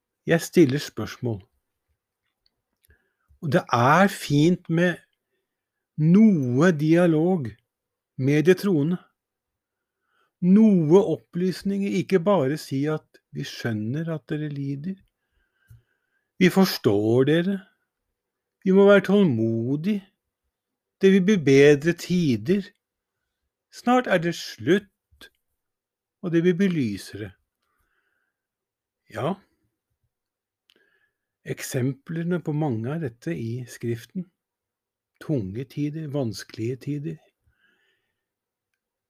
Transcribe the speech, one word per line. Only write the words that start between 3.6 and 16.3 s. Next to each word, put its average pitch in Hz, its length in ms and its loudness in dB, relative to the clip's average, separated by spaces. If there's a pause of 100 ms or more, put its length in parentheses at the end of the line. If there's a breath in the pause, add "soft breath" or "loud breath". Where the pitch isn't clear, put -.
er 143 380 4
fint 156 580 0
med 170 300 0 (1040)
noe 170 720 4
dialog 160 720 0 (680)
med 143 260 0
de 180 160 4
troende. 175 400 -2 (1400)
Noe 185 580 6 (160)
opplysninger, 196 840 -6
ikke 185 240 0
bare 156 400 0
si 135 300 -6
at 156 160 -8 (260)
«vi 143 140 -10
skjønner 120 680 -8
at 156 160 -12
dere 151 240 -8
lider». 143 460 -10 (1400)